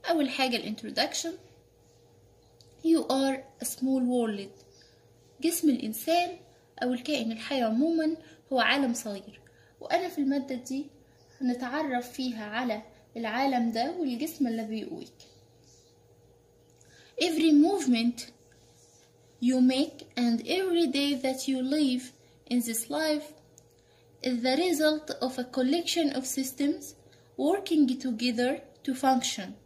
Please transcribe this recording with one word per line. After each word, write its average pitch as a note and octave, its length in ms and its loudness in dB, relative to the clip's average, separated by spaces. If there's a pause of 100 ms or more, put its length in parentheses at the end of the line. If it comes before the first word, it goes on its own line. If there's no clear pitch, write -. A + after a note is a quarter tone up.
أول D4+ 200 2
حاجة B3+ 260 -2
الانترودكشن. A3+ 760 -6 (1500)
You E4 180 4
are C4+ 360 0 (260)
a - 40 -6
small C4 360 0 (100)
world. G#3 500 -2 (760)
جسم E4 280 2
الإنسان E4+ 680 0 (460)
أو B3 100 0
الكائن A#3+ 380 -2
الحي B3 300 -4
عمومًا D#4 540 2 (380)
هو B3+ 60 4
عالم A#3+ 340 2
صغير، - 480 -10 (400)
وأنا F4+ 280 -2
في - 80 -6
المادة C#4 380 0
دي C4 300 -6 (560)
هنتعرف B3 720 -2
فيها A#3 340 -6
على A3 360 -4 (360)
العالم A#3 540 0
ده A#3+ 200 -2
والجسم C#4+ 560 -2
اللي A3+ 160 -2
بيقويك. - 500 -8 (2000)
Every D#4+ 300 4 (160)
movement B3 540 2 (1200)
you B3+ 140 4 (160)
make C#4+ 240 0 (200)
and A#3 240 2
every E4+ 460 2
day C#4+ 260 2 (120)
that C4 220 -2
you C4 140 0
live C4 420 2 (480)
in B3 160 4
this A3+ 220 -6
life D4+ 380 -2 (1000)
is B3+ 140 0
the B3+ 140 2 (100)
result D#4 420 2 (140)
of B3+ 160 -4
a B3 60 -4 (140)
collection D#4+ 500 2 (100)
of C4 80 -4
systems C#4 580 -2 (540)
working D#4 500 2 (180)
together A#3+ 460 0 (360)
to B3+ 80 -2
function. B3 540 0 (160)